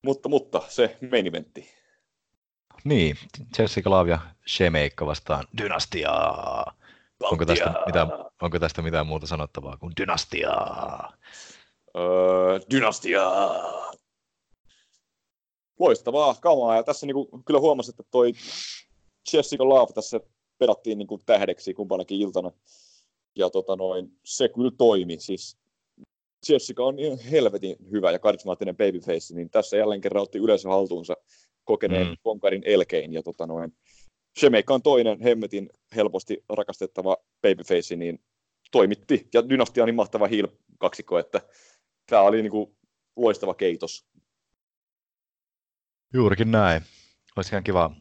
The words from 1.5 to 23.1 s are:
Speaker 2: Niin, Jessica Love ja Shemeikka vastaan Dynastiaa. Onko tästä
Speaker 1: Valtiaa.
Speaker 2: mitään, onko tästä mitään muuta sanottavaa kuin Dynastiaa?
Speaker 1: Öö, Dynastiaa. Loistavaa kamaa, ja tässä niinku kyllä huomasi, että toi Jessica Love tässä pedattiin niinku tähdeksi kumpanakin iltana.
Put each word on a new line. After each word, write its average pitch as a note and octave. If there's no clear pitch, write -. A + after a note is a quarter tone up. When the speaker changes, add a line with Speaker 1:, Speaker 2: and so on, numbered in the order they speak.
Speaker 2:
Niin, F2+
Jessica G2
Love F#2
ja E2
Shemeikka D#2+
vastaan D2
Dynastiaa. -
Onko E2
tästä E2+
Speaker 1:
Valtiaa. E2
Speaker 2:
mitään, E2
onko E2+
tästä E2
mitään D#2+
muuta D#2
sanottavaa D2
kuin E2+
Dynastiaa? -
Speaker 1:
Öö, F#2
Dynastiaa. F#2+
Loistavaa C3+
kamaa, B2
ja A#2
tässä D3
niinku C3+
kyllä D3
huomasi, C#3
että -
toi A#2+
Jessica C3+
Love C3
tässä A2
pedattiin A2+
niinku G2+
tähdeksi G2
kumpanakin G2
iltana. F#2